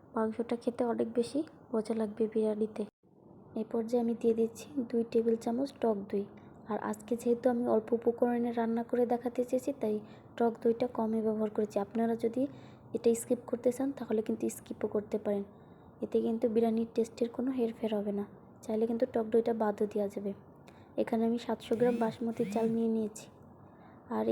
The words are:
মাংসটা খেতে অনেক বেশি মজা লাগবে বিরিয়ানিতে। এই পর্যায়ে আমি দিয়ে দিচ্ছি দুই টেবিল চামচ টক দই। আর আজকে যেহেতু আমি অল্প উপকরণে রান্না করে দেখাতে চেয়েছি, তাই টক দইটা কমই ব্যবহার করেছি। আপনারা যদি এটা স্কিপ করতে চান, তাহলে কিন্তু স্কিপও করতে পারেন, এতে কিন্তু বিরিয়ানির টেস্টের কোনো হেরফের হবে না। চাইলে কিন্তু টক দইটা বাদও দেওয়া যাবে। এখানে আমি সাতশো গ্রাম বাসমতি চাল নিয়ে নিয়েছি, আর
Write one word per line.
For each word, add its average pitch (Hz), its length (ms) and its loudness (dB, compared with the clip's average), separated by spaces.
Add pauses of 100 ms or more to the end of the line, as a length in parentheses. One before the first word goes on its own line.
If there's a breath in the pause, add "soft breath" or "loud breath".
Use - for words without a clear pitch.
(160)
মাংসটা 220 460 -2
খেতে 233 220 -2 (100)
অনেক 226 140 0 (100)
বেশি 240 220 0 (320)
মজা 226 300 0
লাগবে 214 220 -2 (100)
বিরিয়ানিতে। 214 500 0 (800)
এই 214 100 -4
পর্যায়ে 233 320 2
আমি 233 180 2
দিয়ে 226 180 6
দিচ্ছি 226 260 0 (240)
দুই 233 220 2
টেবিল 226 320 4
চামচ 247 260 -2 (120)
টক 226 160 2 (120)
দই। 202 140 -2 (480 loud breath)
আর 208 60 0 (120)
আজকে 214 320 -4
যেহেতু 240 320 2
আমি 240 120 0 (100)
অল্প 220 140 2 (100)
উপকরণে 240 600 2
রান্না 226 300 0
করে 247 140 2 (100)
দেখাতে 240 360 -2
চেয়েছি, 262 220 0 (100)
তাই 214 140 0 (420 loud breath)
টক 233 160 4 (100)
দইটা 233 240 2 (100)
কমই 220 280 0
ব্যবহার 214 300 0
করেছি। 214 300 0
আপনারা 226 280 0 (100)
যদি 233 200 0 (520 loud breath)
এটা 233 140 4 (120)
স্কিপ 240 280 0
করতে 240 220 0
চান, 269 160 -2 (100)
তাহলে 220 300 -2
কিন্তু 220 160 -2 (140)
স্কিপও - 380 -6
করতে 214 300 -2
পারেন, 202 180 0 (600 loud breath)
এতে 226 220 0
কিন্তু 226 280 0
বিরিয়ানির 226 420 2
টেস্টের 233 400 0
কোনো 254 220 -2
হেরফের 226 400 -2
হবে 202 220 -2
না। 202 60 -4 (380)
চাইলে 220 260 -2
কিন্তু 233 240 2
টক 226 200 0
দইটা 233 280 4
বাদও 214 320 0
দেওয়া 208 200 0
যাবে। 202 180 -6 (720 loud breath)
এখানে 226 280 2
আমি 233 160 0
সাতশো - 340 -2
গ্রাম 247 240 4
বাসমতি 233 400 -2 (100)
চাল 226 120 2 (100)
নিয়ে 226 200 2
নিয়েছি, 214 300 -4 (920 loud breath)
আর 220 160 0